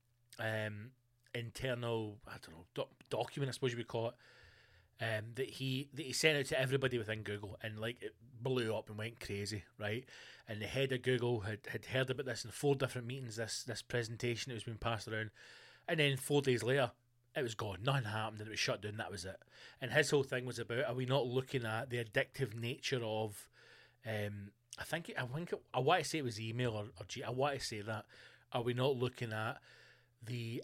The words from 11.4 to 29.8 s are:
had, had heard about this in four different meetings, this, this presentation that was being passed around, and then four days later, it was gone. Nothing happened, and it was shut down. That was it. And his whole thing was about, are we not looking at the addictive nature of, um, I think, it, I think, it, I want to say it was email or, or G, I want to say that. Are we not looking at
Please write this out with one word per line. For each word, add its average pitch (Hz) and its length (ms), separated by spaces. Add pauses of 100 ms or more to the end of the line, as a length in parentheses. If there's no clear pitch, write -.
had, 104 260
had - 180
heard 127 240
about 131 160
this 120 180
in 117 60
four 139 240
different 127 320
meetings, 123 300
this, 110 300
this 110 180
presentation 120 680
that 123 60
was 107 80
being 113 140
passed 117 300
around, 110 220 (580)
and 170 120
then 143 180
four 143 240
days 123 220
later, 127 260 (440)
it 156 100
was 117 120
gone. 101 260
Nothing 131 280
happened, 110 320
and 107 80
it - 20
was 101 80
shut 113 220
down. 104 160
That 110 120
was 95 140
it. 95 140 (420)
And 127 100
his 143 200
whole 147 120
thing 131 240
was 120 140
about, 117 240
are 117 100
we 127 120
not 131 200
looking 127 380
at 113 260
the 120 140
addictive 117 560
nature 123 420
of, 110 460 (580)
um, 104 460 (260)
I - 60
think, 170 240
it, 233 100
I 123 100
think, 156 260
it, - 80 (120)
I 123 60
want 156 240
to - 60
say 160 80
it 147 80
was 110 160
email 117 300
or, 104 160 (120)
or 104 80
G, 110 160
I 107 60
want 135 280
to - 80
say 110 180
that. 110 200 (480)
Are 123 100
we 120 120
not 127 240
looking 120 340
at 110 280 (640)